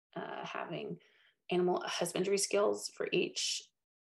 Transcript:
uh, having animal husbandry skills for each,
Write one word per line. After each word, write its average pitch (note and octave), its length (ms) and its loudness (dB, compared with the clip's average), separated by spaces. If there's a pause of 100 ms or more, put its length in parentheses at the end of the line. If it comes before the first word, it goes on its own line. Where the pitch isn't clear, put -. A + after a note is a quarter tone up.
(160)
uh, - 300 -6
having - 520 -6 (520)
animal F3+ 360 4
husbandry F#3 520 0
skills G3+ 580 2
for - 160 -4
each, - 500 0 (500)